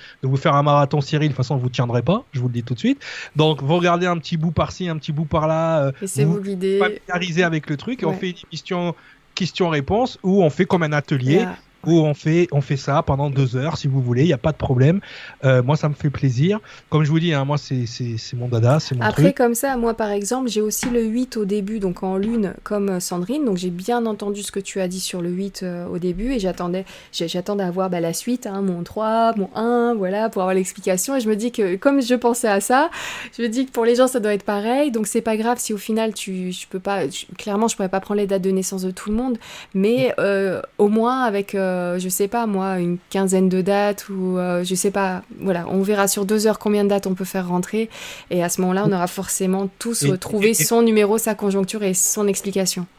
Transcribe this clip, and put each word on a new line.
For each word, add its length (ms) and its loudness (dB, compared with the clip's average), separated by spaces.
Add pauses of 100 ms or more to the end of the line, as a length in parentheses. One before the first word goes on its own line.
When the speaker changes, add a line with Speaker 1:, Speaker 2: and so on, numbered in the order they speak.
(240)
Speaker 1:
de 40 -2
vous 80 2
faire 200 2
un 80 6
marathon 360 4
Cyril. 300 0
De 40 -2
toute 40 -4
façon, 180 0
vous 140 0
tiendrez 320 0
pas, 320 0
je 80 -2
vous 80 0
le 40 -4
dis 100 -4
tout 100 -6
de 60 -4
suite. 220 0 (360)
Donc, 260 2
vous 140 4
regardez 300 2
un 100 0
petit 180 -4
bout 160 0
par-ci, 380 -2
un 80 -4
petit 160 -6
bout 120 -2
par-là, 600 2
euh, 60 0 (100)
Speaker 2:
Laissez-vous 320 0
Speaker 1:
vous 80 -2
Speaker 2:
guider. 380 -2
Speaker 1:
familiarisez 640 0
avec 260 0
le 80 -2
truc 260 -6
et 20 -2
on 40 2
Speaker 2:
Ouais. 80 -2
Speaker 1:
fait 140 -4
une 40 -14 (160)
émission 420 -4 (420)
question-réponse 880 0
où 200 4
on 60 6
fait 160 2
comme 180 2
un 100 0
atelier. 500 2
Speaker 2:
Là. 120 -4 (320)
Speaker 1:
Où 120 6
on 160 4
fait, 360 2
on 100 2
fait 160 -2
ça 260 0
pendant 260 0
deux 260 0
heures, 220 -2
si 100 -4
vous 140 2
voulez, 220 2
il 20 6
n'y 80 4
a 60 0
pas 120 2
de 60 -12
problème. 440 4 (420)
Euh, 180 6
moi, 140 2
ça 120 0
me 60 0
fait 160 -2
plaisir. 500 2 (300)
Comme 140 4
je 80 2
vous 80 4
dis, 120 2
hein, 140 2
moi, 140 0
c'est, 260 -4
c'est, 320 -6
c'est 180 -10
mon 120 -6
dada, 320 4
c'est 160 -4
mon 60 -2
Speaker 2:
Après, 240 0
Speaker 1:
truc. 120 4
Speaker 2:
comme 160 4
ça, 240 -2
moi, 160 0
par 160 -2
exemple, 400 -2
j'ai 120 0
aussi 280 -2
le 140 2
huit 340 -2
au 80 -2
début, 320 -2
donc 240 -4
en 160 -2
lune, 460 -2
comme, 260 -2
euh, 100 -2
Sandrine. 460 -4
Donc, 120 0
j'ai 120 -4
bien 380 -2
entendu 340 -6
ce 100 -10
que 80 -6
tu 220 -6
as 60 0
dit 120 -6
sur 220 -6
le 80 -4
huit, 320 -6
euh, 240 -8
au 140 -8
début 340 -4
et 60 -2
j'attendais, 460 -2 (260)
j'ai, 160 -4
j'attendais 360 -2
à 60 -2
voir, 220 -2
bah, 80 -2
la 140 -2
suite, 340 -4
hein, 160 -4
mon 180 -2
trois, 560 0
mon 180 -4
un, 380 2
voilà, 360 0
pour 120 -2
avoir 140 2
l'explication. 600 -2
Et 40 0
je 100 0
me 60 2
dis 160 -2
que, 240 0
comme 260 4
je 140 2
pensais 320 0
à 140 4
ça, 280 2 (480)
je 60 -2
me 40 0
dis 200 -2
que 40 -20
pour 140 0
les 80 6
gens, 140 6
ça 120 -2
doit 140 2
être 80 -2
pareil. 480 0
Donc, 160 -2
c'est 160 -2
pas 160 -2
grave 220 0
si 120 -6
au 60 -2
final, 380 -2
tu, 360 -6
je 160 -12
peux 120 -8
pas, 280 -2
je, 180 -10 (120)
clairement, 300 0
je 80 -2
pourrais 140 -2
pas 100 0
prendre 200 -2
les 60 2
dates 160 0
de 80 0
naissance 320 -2
de 80 -4
tout 220 -8
le 60 0
monde, 200 -2 (380)
mais, 420 2
euh, 460 0 (160)
au 80 6
moins 340 2
avec, 320 0
euh, 220 0 (240)
je 80 -4
sais 220 0
pas, 180 -2
moi, 320 0
une 180 0 (120)
quinzaine 400 2
de 120 2
dates 460 0
ou, 300 -2
euh, 260 -2
je 120 -2
sais 160 0
pas, 320 -2 (180)
voilà, 260 -2
on 140 0
verra 260 2
sur 180 -2
deux 220 2
heures 100 2
combien 280 2
de 40 2
dates 160 2
on 100 0
peut 100 -6
faire 240 -4
rentrer 400 -2 (400)
et 120 0
à 60 0
ce 140 -2
moment-là, 260 2
on 60 4
aura 140 0
forcément 600 -2 (100)
tous 260 -4
Speaker 1:
Et, 80 2
Speaker 2:
retrouvé 360 0
Speaker 1:
et, 40 6
et 20 0
Speaker 2:
son 300 2
numéro, 340 4
sa 180 -2
conjoncture 480 -2
et 100 0
son 360 0
explication. 580 -2 (120)